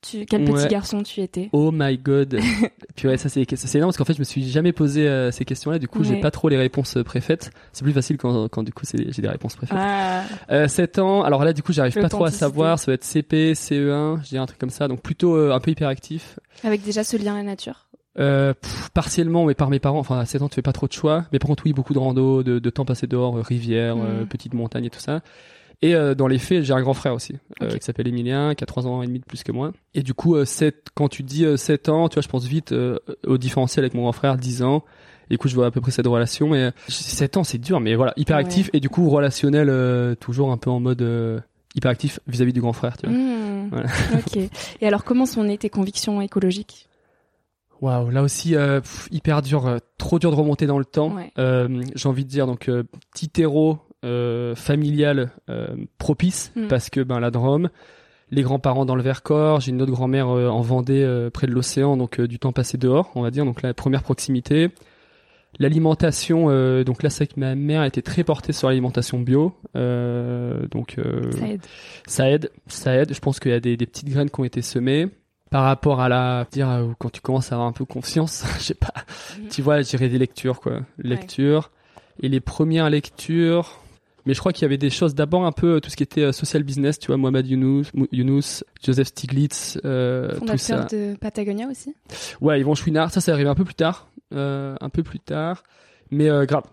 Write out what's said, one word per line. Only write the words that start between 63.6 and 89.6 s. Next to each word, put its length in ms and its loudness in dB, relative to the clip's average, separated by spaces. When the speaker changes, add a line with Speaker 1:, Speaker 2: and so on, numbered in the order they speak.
Speaker 2:
la 120 -2
première 300 0
proximité. 640 0
L'alimentation, 920 2
euh, 340 4
donc 180 -2
là, 80 2
c'est 140 -2
vrai 100 -4
que 60 -4
ma 140 -2
mère 300 0
était 180 -2
très 200 -2
portée 300 -2
sur 160 0
l'alimentation 500 0
bio, 360 2
euh, 920 -2
donc, 280 -8
euh, 340 -2
Speaker 1:
Ça 160 -4
aide. 120 -6
Speaker 2:
ça 240 2
aide, 200 0
ça 280 -2
aide. 200 2
Je 60 -8
pense 200 -2
qu'il 100 0
y 40 4
a 60 0
des, 160 0
des 100 -2
petites 220 -10
graines 220 0
qui 100 -6
ont 40 0
été 180 -4
semées. 460 0
Par 140 2
rapport 380 2
à 80 2
la, 420 0
dire, 160 0
euh, 200 0
quand 100 -6
tu 140 -12
commences 280 -2
à 40 -4
avoir 140 -2
un 40 -4
peu 140 -8
confiance, 580 -2
<laughs> 140 -4
je 60 -8
sais 100 -4
pas, 180 -14
Speaker 1:
Mhm. 80 -14
Speaker 2:
tu 140 -6
vois, 180 4
je 80 -2
dirais 220 0
des 80 2
lectures, 420 -2
quoi. 140 -4
Speaker 1:
Ouais. 60 -6
Speaker 2:
Lectures. 720 0
Et 60 -2
les 120 2
premières 500 0
lectures, 920 0
mais 80 2
je 60 -2
crois 120 0
qu'il 100 -8
y 40 4
avait 100 2
des 140 0
choses, 240 0
d'abord 320 2
un 60 2
peu, 240 2
euh, 40 2
tout 80 -6
ce 80 -12
qui 60 -2
était, 180 -2
euh, 120 4
social 300 -2
business, 360 -2
tu 80 -18
vois, 100 2
Mohamed 300 2
Younous, 380 2
Mou-, 180 2
Younous, 500 0
Joseph 240 2
Stiglitz, 800 -4